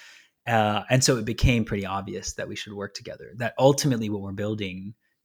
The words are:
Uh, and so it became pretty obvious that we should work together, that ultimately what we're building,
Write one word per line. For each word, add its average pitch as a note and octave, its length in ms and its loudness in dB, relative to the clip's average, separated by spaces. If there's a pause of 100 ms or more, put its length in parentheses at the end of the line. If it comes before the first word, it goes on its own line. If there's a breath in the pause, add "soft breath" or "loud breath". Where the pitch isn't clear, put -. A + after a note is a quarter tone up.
(460 loud breath)
Uh, G#2+ 420 2
and C3 160 4
so C3 140 4
it G#2+ 80 -6
became A#2 400 2
pretty G2+ 180 -4
obvious F#2+ 480 -8
that F#2 160 -10
we G2+ 80 -12
should - 160 -12
work G2+ 220 -10
together, - 420 -14
that A#2 220 -4
ultimately C3 500 4
what G#2 140 -4
we're G2 100 -8
building, G2+ 640 -4 (300)